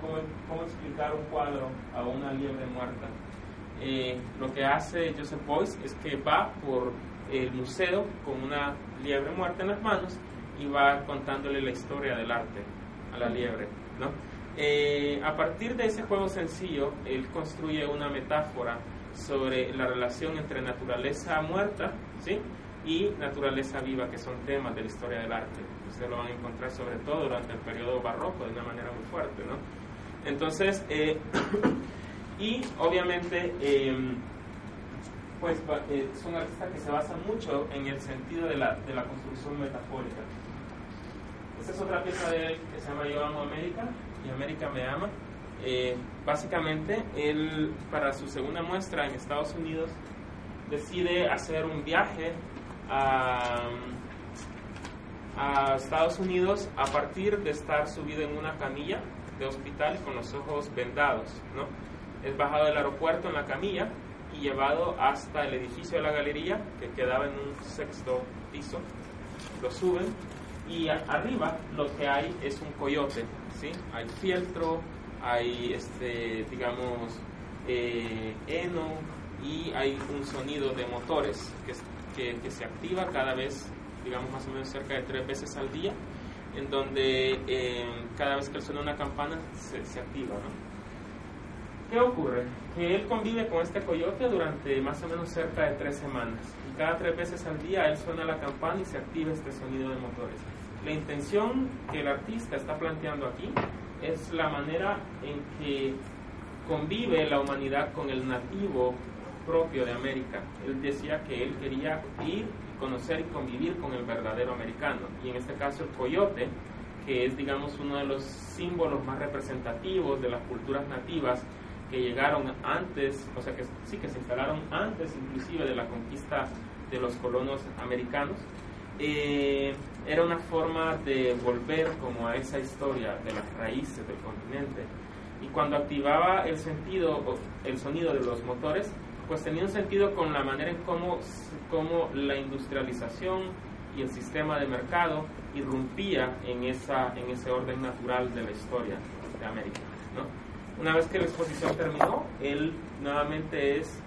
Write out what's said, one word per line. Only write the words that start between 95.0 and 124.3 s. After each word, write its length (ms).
o 40
menos 200
cerca 420
de 60
tres 200
semanas 440
y 80
cada 220
tres 180
veces 300
al 160
día 260
él 80
suena 280
la 160
campana 400
y 40
se 140
activa 340
este 200
sonido 380
de 60
motores. 440
La 80
intención 760
que 80
el 80
artista 480
está 200
planteando 500
aquí 240
es 300
la 160
manera 500
en 180
que 360
convive 640
la 100
humanidad 520
con 180
el 160
nativo 680
propio 380
de 80
América. 500
Él 160
decía 420
que 200
él 160
quería 420
ir, 200
conocer 400
y 40
convivir 520
con 180
el 100
verdadero 500
americano, 480
y 60
en 60
este 180
caso 300
el 60
coyote, 580
que 200
es, 100
digamos, 420
uno 180
de 80
los 200
símbolos 800
más 160
representativos 1000
de 80
las 140
culturas 460
nativas 540
que 100
llegaron 520
antes, 720
o 40
sea, 140
que 100
sí, 120
que 120
se 100
instalaron 420